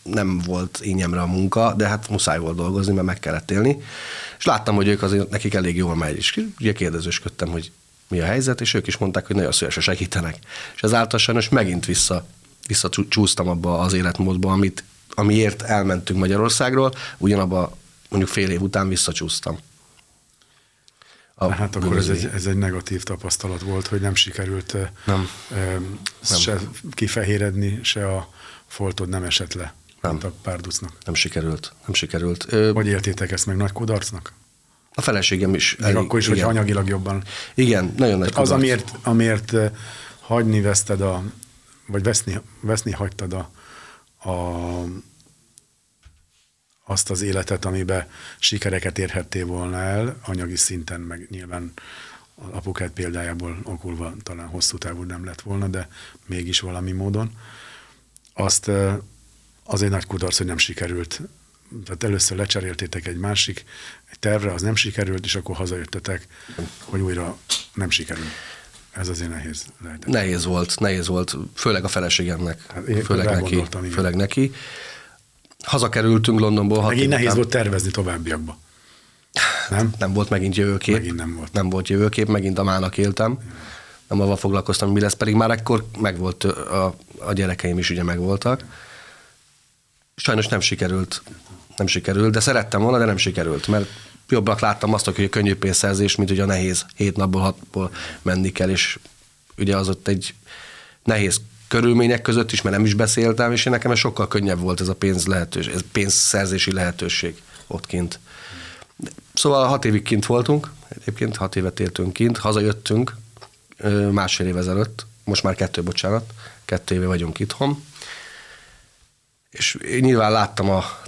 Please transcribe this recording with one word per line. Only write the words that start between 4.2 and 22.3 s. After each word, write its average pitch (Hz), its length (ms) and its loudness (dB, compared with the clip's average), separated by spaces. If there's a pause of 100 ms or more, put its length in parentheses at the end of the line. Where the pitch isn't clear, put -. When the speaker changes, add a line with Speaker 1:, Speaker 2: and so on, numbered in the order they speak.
Speaker 1:
és - 60 -10
láttam, 110 300 2
hogy 101 140 4
ők 101 140 2
azért, 98 280 2
nekik 101 240 -2
elég 90 220 0
jól 85 200 2
megy, 78 200 -2
és - 240 -2 (200)
ugye 107 120 2
kérdezősködtem, 85 760 -4
hogy 82 240 -6 (360)
mi 90 120 0
a 80 40 0
helyzet, 127 360 0
és 120 140 0
ők 104 120 0
is 90 100 -2
mondták, 95 300 -2
hogy 98 100 -2
nagyon 87 160 2
szívesen - 300 0
segítenek. 87 560 -2 (360)
És - 80 -6
ezáltal 113 360 2
sajnos 113 300 2
megint 92 360 2
vissza, 90 420 0 (400)
visszacsú-, 98 420 0
csúsztam 98 400 2
abba 87 300 0
az 90 140 2
életmódba, 92 600 2
amit, 95 320 2 (300)
amiért 104 480 4
elmentünk 95 560 0
Magyarországról, 127 760 2 (240)
ugyanabba 92 580 2 (320)
mondjuk 95 240 2
fél 95 180 2
év 87 120 0
után 98 260 0
visszacsúsztam. 85 720 -2 (1800)
A 92 140 0
Speaker 2:
Hát 101 280 -2
akkor 90 200 0
ez 95 100 2
Speaker 1:
bűnözői. - 220 0
Speaker 2:
egy, - 60 -6